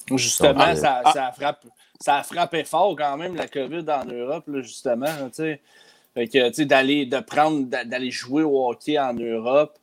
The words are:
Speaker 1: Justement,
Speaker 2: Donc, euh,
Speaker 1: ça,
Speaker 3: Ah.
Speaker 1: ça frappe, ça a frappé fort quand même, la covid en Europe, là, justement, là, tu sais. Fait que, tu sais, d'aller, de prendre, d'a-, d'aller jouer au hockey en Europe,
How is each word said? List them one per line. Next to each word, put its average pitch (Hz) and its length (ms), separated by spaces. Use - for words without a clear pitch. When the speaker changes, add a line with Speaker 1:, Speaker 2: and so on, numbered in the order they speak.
Speaker 1:
Justement, 135 400
Speaker 2:
Donc, 139 140
euh, 170 80
Speaker 1:
ça, 143 280
Speaker 3:
Ah. 151 80
Speaker 1:
ça 131 240
frappe, 143 280
ça 143 160
a 143 60
frappé 165 420
fort 180 320
quand 143 200
même, 180 200
la 147 100
covid 143 440
en 131 200
Europe, 127 380
là, 139 140
justement, 120 440
là, 147 200
tu 127 160
sais. 156 180
Fait 120 120
que, 123 220
tu 113 60
sais, 151 100
d'aller, 139 420
de 131 120
prendre, 147 480
d'a-, 123 180
d'aller 127 260
jouer 131 320
au 135 260
hockey 147 300
en 131 160
Europe, 117 680